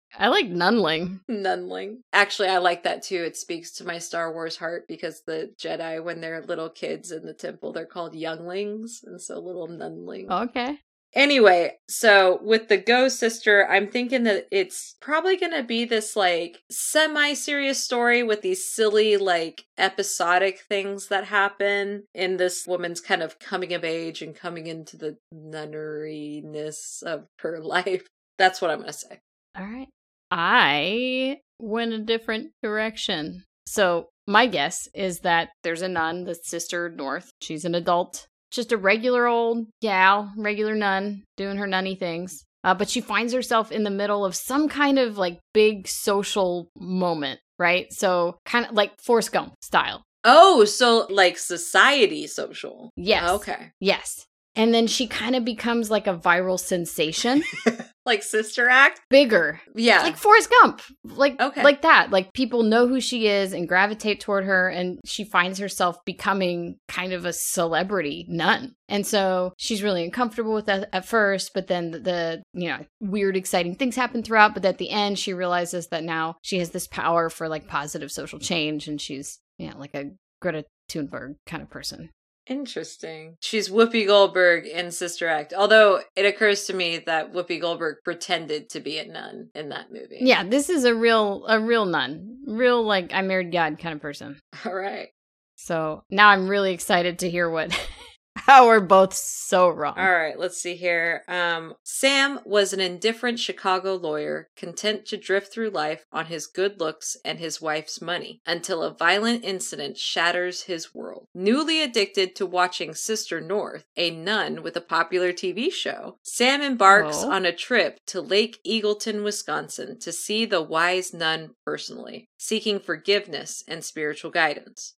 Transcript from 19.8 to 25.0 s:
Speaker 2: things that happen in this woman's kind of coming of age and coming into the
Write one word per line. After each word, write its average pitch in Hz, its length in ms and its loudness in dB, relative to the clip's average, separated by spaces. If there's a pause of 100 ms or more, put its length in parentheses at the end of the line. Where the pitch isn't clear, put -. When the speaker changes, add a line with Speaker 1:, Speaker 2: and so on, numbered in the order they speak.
Speaker 2:
things 196 480 -8
that 196 160 -2
happen 202 800 -2 (100)
in 185 220 -2
this 180 320 -2
woman's 175 320 -4
kind 175 240 -2
of 160 160 -12
coming 180 340 -6
of 165 120 -6
age 165 360 -6
and 160 140 -14
coming 170 320 -12
into 160 300 -14
the 151 200 -10 (140)